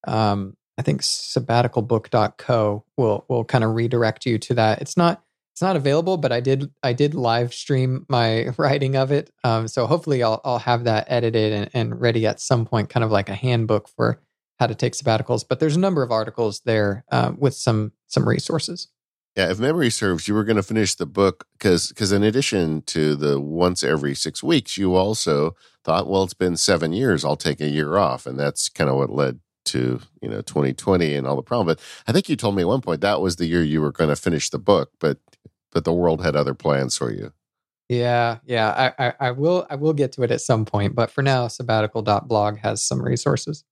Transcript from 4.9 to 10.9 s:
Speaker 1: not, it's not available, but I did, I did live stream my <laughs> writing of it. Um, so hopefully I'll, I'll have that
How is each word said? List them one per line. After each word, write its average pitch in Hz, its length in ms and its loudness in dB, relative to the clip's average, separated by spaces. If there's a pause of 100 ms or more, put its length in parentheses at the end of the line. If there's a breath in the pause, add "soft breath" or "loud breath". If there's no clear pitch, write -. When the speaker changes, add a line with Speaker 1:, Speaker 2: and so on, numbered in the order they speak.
Speaker 1:
not, 170 260 2 (300)
it's - 80 -8
not 185 160 2
available, 160 400 0
but 131 160 0
I 123 80 0
did, 135 280 0 (140)
I 131 80 0
did 143 240 0
live 120 380 0
stream 131 560 -2
my 117 440 0
<laughs> - 40 -8
writing 139 400 0
of 135 160 0
it. 151 180 -2 (140)
Um, 113 240 0
so 127 180 0
hopefully 151 360 0
I'll, 110 200 0
I'll 123 160 -2
have 120 240 0
that 110 240 2